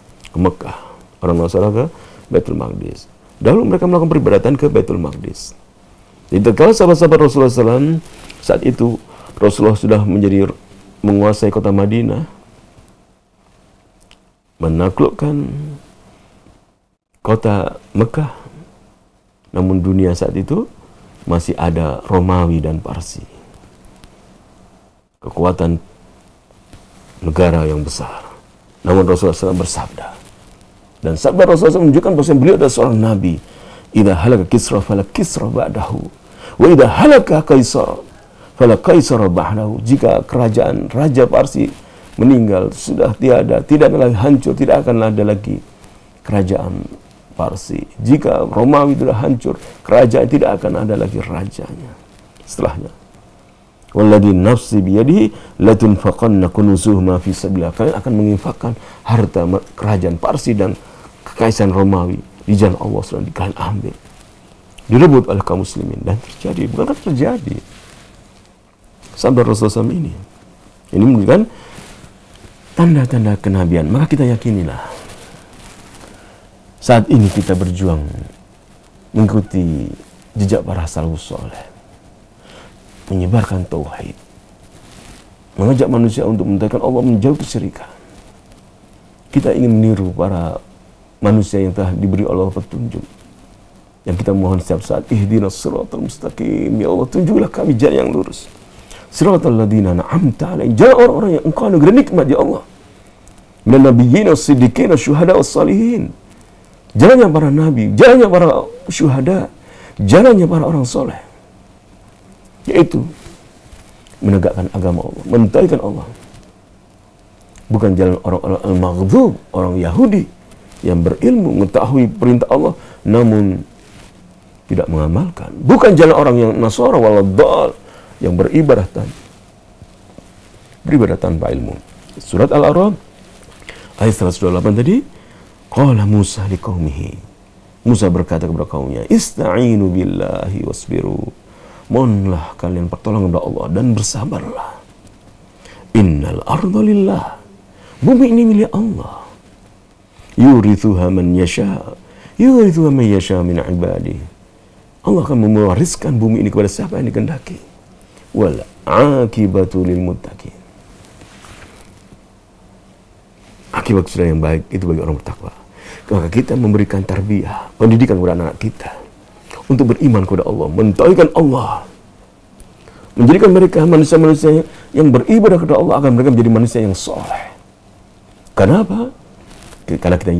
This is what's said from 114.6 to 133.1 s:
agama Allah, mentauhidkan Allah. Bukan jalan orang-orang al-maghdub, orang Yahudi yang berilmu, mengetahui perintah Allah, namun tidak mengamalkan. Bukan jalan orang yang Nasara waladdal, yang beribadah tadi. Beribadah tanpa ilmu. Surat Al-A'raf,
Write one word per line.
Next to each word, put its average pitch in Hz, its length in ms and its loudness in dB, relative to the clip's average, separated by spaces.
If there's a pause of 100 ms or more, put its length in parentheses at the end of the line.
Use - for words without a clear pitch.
agama 87 320 -4
Allah, - 240 -14
mentauhidkan 117 540 2
Allah. - 240 -10 (1600)
Bukan 107 240 0
jalan 92 320 0
orang-orang 92 400 -4
al-maghdub, 95 640 2 (220)
orang 92 240 -2
Yahudi 175 480 0 (560)
yang 170 240 0
berilmu, 185 560 0
mengetahui 110 560 0
perintah 123 320 2
Allah, 147 240 0 (320)
namun 107 560 2 (1040)
tidak - 240 -4
mengamalkan. 82 640 -4
Bukan 220 400 4
jalan 160 240 6
orang 139 220 4
yang 110 180 2
Nasara 160 400 0
waladdal, 107 800 2 (400)
yang 87 160 -4
beribadah 120 560 2
tadi. - 240 -10 (1700)
Beribadah 113 380 0
tanpa 82 340 -4
ilmu. - 240 -8 (400)
Surat - 320 -2
Al-A'raf, 170 480 2 (1040)